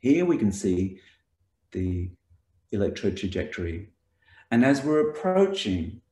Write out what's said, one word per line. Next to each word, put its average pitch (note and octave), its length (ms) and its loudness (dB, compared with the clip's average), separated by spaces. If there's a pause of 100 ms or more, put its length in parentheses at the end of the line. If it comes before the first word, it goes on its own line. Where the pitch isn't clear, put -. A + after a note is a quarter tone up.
Here D#3 260 4
we E3 100 4
can G#2 160 2
see F#2+ 460 -2 (720)
the F2+ 400 -4 (640)
electrode G2 440 -2
trajectory. F2 720 -6 (640)
And A#2+ 120 4
as C#3 200 4
we're D3+ 280 2
approaching F#3 1000 0